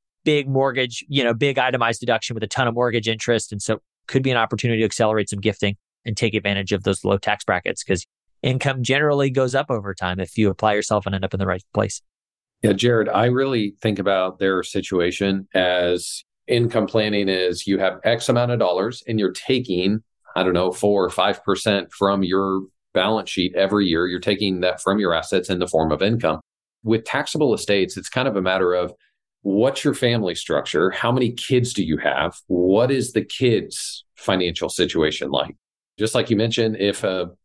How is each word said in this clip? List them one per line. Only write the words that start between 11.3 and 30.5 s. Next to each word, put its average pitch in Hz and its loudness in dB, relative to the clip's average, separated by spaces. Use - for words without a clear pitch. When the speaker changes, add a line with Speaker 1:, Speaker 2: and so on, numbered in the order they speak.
Speaker 1:
in 98 -2
the 95 -2
right 95 -4
place. 104 -2
Speaker 2:
Yeah, 104 4
Jared, 110 2
I 107 2
really 123 0
think 107 0
about 95 0
their 95 2
situation 95 -2
as 90 0
income 117 2
planning 104 0
is 90 0
you 98 2
have 95 -2
X 113 0
amount 120 2
of 120 0
dollars 98 0
and 113 -2
you're 95 2
taking, 107 0
I 92 2
don't 92 2
know, 90 2
four 101 2
or 85 0
five 98 -2
percent 98 0
from 98 2
your 95 0
balance 101 0
sheet 90 -2
every 98 2
year. 82 2
You're 87 -4
taking 95 0
that 90 0
from 101 0
your 90 0
assets 90 -2
in 92 -2
the 87 -2
form 80 2
of 73 -2
income. 101 0
With 113 0
taxable 147 0
estates, 98 0
it's 90 -10
kind 127 0
of 104 -2
a 98 0
matter 92 2
of 87 -2
what's 107 0
your 143 2
family 110 0
structure? 80 0